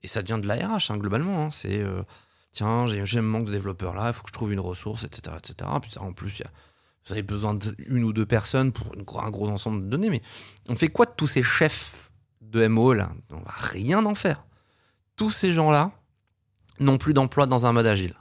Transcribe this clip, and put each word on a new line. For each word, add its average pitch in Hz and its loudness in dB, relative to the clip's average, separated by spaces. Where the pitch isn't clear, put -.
Et 117 -10
ça 110 -4
devient 110 -2
de 101 -4
la 101 0
R 214 -2
H, - -2
hein, 107 -4
globalement, 143 -2
hein. 156 -4
C'est, 101 -4
euh, « 95 -4
Tiens, 113 0
j'ai, 104 -2
j'ai 101 0
un 117 2
manque 110 0
de 104 -6
développeurs 95 -4
là, 104 -2
il 120 -2
faut - -18
que - -18
je - -20
trouve 104 -4
une 98 -2
ressource, 95 -8
et - -10
cetera, 80 -12
et - -14
cetera. » 92 -6
Puis 110 -16
ça, - -14
en 92 -10
plus, 98 -10
y - -10
a, - -12
vous - -10
avez 104 -4
besoin 104 -2
d'une 110 -2
ou 110 0
deux 110 2
personnes 123 0
pour - -8
une 101 -12
gro-, - -10
un 110 -4
gros 104 -4
ensemble 104 -4
de 92 -6
données. 165 0
Mais 143 0
on 123 -2
fait 165 2
quoi 233 4
de - -16
tous 156 -2
ces 139 2
chefs - 0
de 110 2
M 110 6
O 123 6
E - 6
là ? 92 -2
On 76 -14
va - -14
rien 165 0
en 208 0
faire. 180 -2
Tous 214 0
ces 190 2
gens-là 156 4
n'ont 139 6
plus 151 2
d'emploi 139 4
dans 123 4
un 120 6
mode 117 6
agile. 98 2